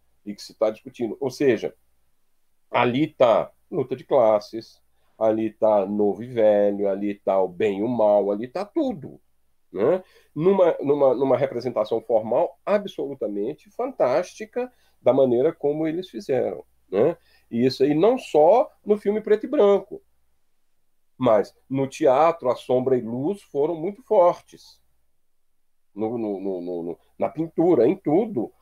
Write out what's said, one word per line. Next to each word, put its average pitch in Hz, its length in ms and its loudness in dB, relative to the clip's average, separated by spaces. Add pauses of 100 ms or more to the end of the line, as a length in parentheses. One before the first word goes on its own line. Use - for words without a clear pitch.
(260)
e 104 100 -10
que - 60 -20
se - 120 -20
tá 110 160 -2
discutindo. 113 520 -8
Ou 135 80 -4
seja, 123 440 0 (960)
ali 123 380 0
tá 107 460 2 (180)
luta 139 240 -6
de - 80 -12
classes, 110 800 0 (340)
ali 110 360 0
tá 104 340 2
novo 104 380 -2
e 120 40 -14
velho, 104 640 2
ali 101 240 -4
tá 98 260 -2
o 92 80 2
bem 95 320 -2
e 101 40 -2
o 113 40 -2
mal, 104 440 2
ali 107 160 -6
tá 180 180 -8
tudo, 214 560 -6 (500)
né? 143 320 0 (300)
Numa, 175 460 2
numa, 139 340 2
numa 131 240 2
representação 117 640 -4
formal 117 640 -2
absolutamente 143 1040 -6
fantástica, 220 1040 -6 (280)
da 123 120 4
maneira 135 400 2
como 151 340 -4
eles 170 220 -6
fizeram, 123 540 -6 (260)
né? 120 280 0 (320)
E 117 160 0
isso 131 180 0
aí 147 120 2
não 214 220 2
só 185 540 4 (140)
no 208 120 0
filme 208 240 -2
preto 214 240 0
e - 40 -12
branco, 202 520 0 (1160)
mas 110 380 2 (140)
no 135 180 -4
teatro 143 640 0
a - 60 0
sombra 127 420 0
e 120 40 -2
luz 131 400 -6
foram 151 340 -4
muito 175 280 -10
fortes. - 760 0 (1120)
No, 110 240 -6
no, 104 220 -6
no, 95 220 -6
no, 87 220 -8
no, 85 160 -10 (180)
na 98 120 -4
pintura, 160 580 2
em 180 80 2
tudo, 175 680 -2